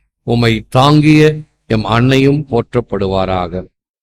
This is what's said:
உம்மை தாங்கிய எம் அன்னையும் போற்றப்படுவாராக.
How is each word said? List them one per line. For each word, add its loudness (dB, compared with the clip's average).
உம்மை -2
தாங்கிய 2
எம் -2
அன்னையும் 0
போற்றப்படுவாராக. -4